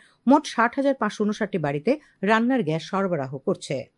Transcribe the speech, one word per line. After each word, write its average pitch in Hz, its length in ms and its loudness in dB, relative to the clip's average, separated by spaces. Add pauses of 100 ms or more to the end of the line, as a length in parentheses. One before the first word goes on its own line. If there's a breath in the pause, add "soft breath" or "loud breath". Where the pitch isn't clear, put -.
(260 soft breath)
মোট 294 200 6
ষাট 233 300 0
হাজার 277 180 2
পাঁচশো 214 300 -4
ঊনষাটটি 208 340 -2
বাড়িতে 147 340 0 (300 loud breath)
রান্নার 226 400 2
গ্যাস 160 200 -2
সরবরাহ 160 560 -4
করছে। 170 400 -4 (180)